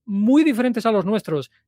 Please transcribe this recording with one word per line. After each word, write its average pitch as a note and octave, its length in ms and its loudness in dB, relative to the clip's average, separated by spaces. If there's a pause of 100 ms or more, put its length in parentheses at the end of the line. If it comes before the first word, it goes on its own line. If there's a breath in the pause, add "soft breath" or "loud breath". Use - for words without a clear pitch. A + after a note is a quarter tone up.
muy A3 400 2
diferentes A#3+ 440 0
a A3+ 40 2
los G3 140 0
nuestros, D#3+ 460 -4 (160)